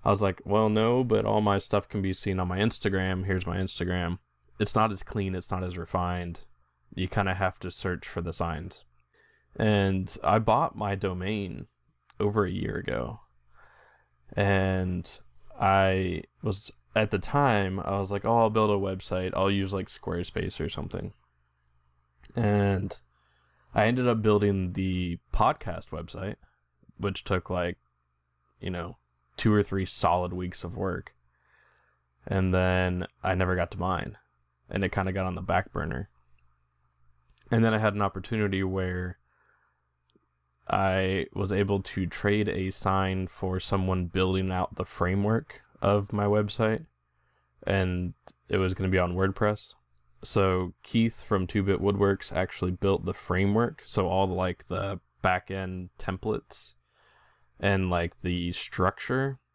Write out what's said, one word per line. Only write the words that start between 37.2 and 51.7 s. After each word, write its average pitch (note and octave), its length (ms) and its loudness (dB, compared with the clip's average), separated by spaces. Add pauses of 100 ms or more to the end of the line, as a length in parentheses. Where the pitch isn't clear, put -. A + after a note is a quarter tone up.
And A2+ 120 4
then A2+ 100 4
I G#2+ 40 2
had G#2+ 160 4
an G#2 80 -2
opportunity G2 600 0
where F#2 560 -2 (1500)
I F#2+ 640 2
was G2 200 -2
able G2 280 2
to F#2 260 -4
trade G#2 420 2
a F#2+ 220 -2
sign F#2+ 560 0
for F#2 320 -4
someone F#2 480 0
building F#2 440 2
out F#2 240 -2
the F#2 100 -4
framework G2+ 760 0 (200)
of G2+ 300 2
my G#2 140 0
website, G#2+ 640 0 (800)
and F2+ 500 0 (340)
it - 80 0
was F#2 160 2
gonna F#2 160 -2
be F#2 80 4
on F2 180 2
WordPress. G2 600 0 (480)
So F#2 580 2
Keith A2+ 400 0
from F#2+ 260 0
Two G#2 140 0
Bit G2 180 2